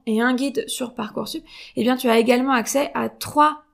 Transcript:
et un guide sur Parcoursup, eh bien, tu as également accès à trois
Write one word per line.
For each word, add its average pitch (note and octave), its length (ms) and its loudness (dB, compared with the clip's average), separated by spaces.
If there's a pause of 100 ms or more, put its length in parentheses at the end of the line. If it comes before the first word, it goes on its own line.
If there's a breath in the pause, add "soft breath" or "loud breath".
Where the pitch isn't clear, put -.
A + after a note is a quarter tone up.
et A3 140 2
un B3+ 140 4
guide C4+ 340 -2
sur - 260 -8
Parcoursup, A3 480 -8 (340 loud breath)
eh B3 60 -2
bien, B3+ 140 2
tu B3+ 120 -2
as A3+ 100 4
également B3 340 2
accès C4+ 420 0
à A#3 140 -2
trois D4+ 540 0 (120)